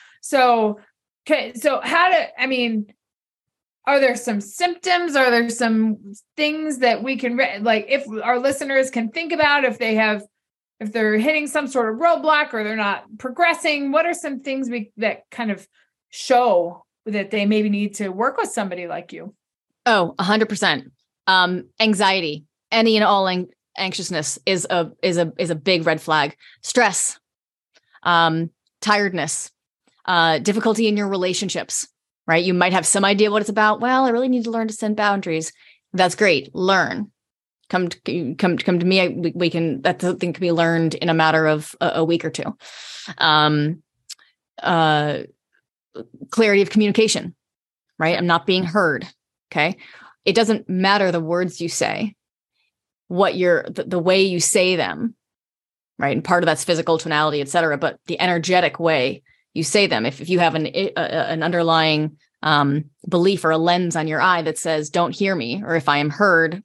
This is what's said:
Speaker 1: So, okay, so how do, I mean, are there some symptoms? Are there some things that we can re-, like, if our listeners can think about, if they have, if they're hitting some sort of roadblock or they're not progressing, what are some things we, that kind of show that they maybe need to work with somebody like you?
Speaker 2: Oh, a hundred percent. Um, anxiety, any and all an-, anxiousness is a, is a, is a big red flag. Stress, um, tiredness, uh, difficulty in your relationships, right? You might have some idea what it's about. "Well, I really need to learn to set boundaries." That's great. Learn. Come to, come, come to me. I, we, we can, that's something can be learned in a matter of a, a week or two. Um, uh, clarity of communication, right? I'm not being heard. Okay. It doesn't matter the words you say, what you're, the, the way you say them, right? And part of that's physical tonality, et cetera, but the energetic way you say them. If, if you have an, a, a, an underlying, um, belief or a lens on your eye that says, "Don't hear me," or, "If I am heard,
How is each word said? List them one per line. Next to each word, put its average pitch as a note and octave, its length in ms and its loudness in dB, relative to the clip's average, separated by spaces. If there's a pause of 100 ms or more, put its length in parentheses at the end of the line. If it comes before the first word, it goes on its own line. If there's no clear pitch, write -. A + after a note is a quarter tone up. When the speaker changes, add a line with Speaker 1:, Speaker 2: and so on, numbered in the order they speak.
(220)
Speaker 1:
So, A#3 580 2 (500)
okay, B3+ 260 0
so C4+ 280 0
how E4+ 260 2
do, F4 80 4 (220)
I C4 80 0
mean, A#3 380 -2 (1000)
are C#4 140 4
there B3+ 160 2
some G#3 240 -4
symptoms? F4 800 -2
Are C4 120 4
there A#3 200 2
some A3 640 -2 (240)
things D4+ 400 -2
that A#3 260 2
we C4 140 -4
can A#3+ 180 -4
re-, A#3+ 240 -2
like, G#3+ 300 0
if C#4 180 0 (160)
our B3 160 0
listeners C4+ 500 0
can A#3 200 -4
think E4 240 -6
about, D4 320 2
if G#3+ 120 -2
they A3 180 -2
have, G#3+ 280 0 (560)
if G#3+ 140 -8
they're G#3+ 240 2
hitting D4 300 0
some D4 200 -4
sort A#3 260 -2
of A#3 60 -8
roadblock D4+ 540 2
or A3 100 -4
they're G#3+ 140 -4
not G3+ 260 -2 (140)
progressing, D4+ 720 0
what D#4+ 140 2
are F4 80 0
some C#4+ 260 -8
things C4+ 300 -6
we, A#3 260 -6
that - 360 -6
kind A3+ 200 -6
of G3 160 -10 (440)
show G3+ 760 0 (200)
that G3+ 260 -6
they G3+ 140 0
maybe G#3+ 240 2
need G3+ 260 -2
to G3+ 120 -6
work A3+ 300 -2
with G#4 120 -4
somebody F3+ 380 -6
like D#3+ 240 -10
you? E3 240 -16 (500)
Speaker 2:
Oh, G3+ 320 2
a F#3 60 -4
hundred G#3+ 240 2
percent. F3+ 460 -2 (340)
Um, F3+ 380 2 (160)
anxiety, F#3+ 640 0 (260)
any A3+ 240 4
and G#3+ 80 4
all G3 240 4
an-, F3+ 220 -2 (280)
anxiousness F3+ 680 -6
is F#3+ 240 0
a, E3+ 220 0 (100)
is F3 160 0
a, E3 200 -2
is F3 120 -4
a E3 60 -2
big E3 300 0
red D#3+ 140 2
flag. D3+ 380 -2 (260)
Stress, - 560 0 (840)
um, E3 460 2 (300)
tiredness, F#3+ 720 -2 (540)
uh, E3 340 2
difficulty G#3+ 480 0
in G#3 80 2
your G#3 140 -2
relationships, F#3 760 -4 (420)
right? E3 160 2
You F#3 100 0
might F3+ 180 2
have F3+ 160 0
some G3 160 2
idea G#3 260 4
what G#3 120 0
it's G#3 80 -6
about. G#3+ 320 2
"Well, C4 240 2
I B3 40 2
really B3 200 0
need B3 160 0
to A3+ 60 -6
learn A3+ 180 -4
to G#3+ 40 -10
set G#3+ 220 -4
boundaries." F#3+ 560 -2 (400)
That's F3+ 240 2
great. F3+ 400 2
Learn. F#3 560 0 (580)
Come F3+ 200 0
to, D#3+ 460 -6
come, F3 220 0
come F3+ 220 0
to F3 60 0
me. F#3+ 160 4
I, F3+ 80 2
we, E3 260 -4
we F3 140 0
can, E3 320 -4
that's F3 240 -2
something F3 260 -2
can D#3+ 80 -10
be F3 140 0
learned E3 420 2
in E3 140 -4
a E3 40 2
matter D#3+ 320 4
of D#3 360 -2
a, F3 140 0
a E3 100 0
week E3+ 180 0
or D#3+ 60 -4
two. - 260 -8 (600)
Um, D3+ 680 2 (800)
uh, D3+ 600 0 (1080)
clarity G#3 320 4
of F#3+ 80 2
communication, G#3 640 2 (640)
right? D#3+ 180 2
I'm F3 100 0
not E3+ 180 2
being F#3 180 2
heard. E3+ 440 0 (440)
Okay. E3 260 -2 (480)
It F#3+ 100 2
doesn't A3 340 2
matter F#3+ 420 2
the E3+ 100 0
words E3+ 400 -2
you E3+ 80 -4
say, - 460 -4 (920)
what F3+ 280 2
you're, F3 280 2
the, - 220 -8
the F3+ 140 -2
way F#3 240 4
you F3+ 160 0
say F3+ 360 2
them, A#2 400 -4 (800)
right? C#3 180 0
And D#3 80 -4
part F3 200 2
of - 40 0
that's D#3 180 0
physical E3 320 0
tonality, D3+ 440 -2
et C#3 80 -8
cetera, D#3+ 280 0
but C#3+ 300 -4
the E3+ 120 -6
energetic F3 600 0
way D#3 440 0 (300)
you D#3+ 100 -4
say G3+ 240 2
them. A2+ 180 0
If, C3 160 -6
if D#3+ 80 -12
you F3+ 100 2
have D#3+ 160 2
an, D#3 120 -2
a, - 280 -4
a, D3+ 360 -2
an D#3+ 120 -4
underlying, D#3+ 720 2 (260)
um, D3 420 2 (240)
belief F3+ 340 2
or D#3+ 80 2
a D#3+ 60 2
lens F3 380 0
on D#3 120 -2
your D3+ 140 -2
eye F3 220 2
that D#3 160 -4
says, D3+ 320 -4
"Don't E3+ 240 0
hear G3 180 -2
me," C#3+ 320 -4
or, E3 100 -2
"If D#3 140 0
I C#3+ 80 2
am D3 140 0
heard, E3+ 540 2